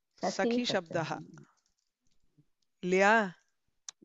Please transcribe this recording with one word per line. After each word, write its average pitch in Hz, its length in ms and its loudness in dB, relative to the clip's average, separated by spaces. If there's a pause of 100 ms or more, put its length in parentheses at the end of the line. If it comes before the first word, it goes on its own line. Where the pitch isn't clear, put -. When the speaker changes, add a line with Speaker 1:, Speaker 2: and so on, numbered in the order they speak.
(140)
Speaker 1:
சசி - 280 -4
Speaker 2:
சகி 240 220 0
Speaker 1:
சப்தः. 165 540 -4
Speaker 2:
சப்தः. 160 280 -18 (1300)
இல்லையா? 196 560 2 (680)